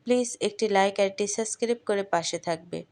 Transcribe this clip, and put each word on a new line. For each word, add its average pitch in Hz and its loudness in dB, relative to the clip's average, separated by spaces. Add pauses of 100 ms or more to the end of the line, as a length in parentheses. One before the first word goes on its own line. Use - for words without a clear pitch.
প্লিজ 247 2 (120)
একটি 208 -2
লাইক 196 4
আর 202 4
একটি 196 -2
সাবস্ক্রাইব 226 -2
করে 202 0
পাশে 170 -2
থাকবে। 165 -6 (120)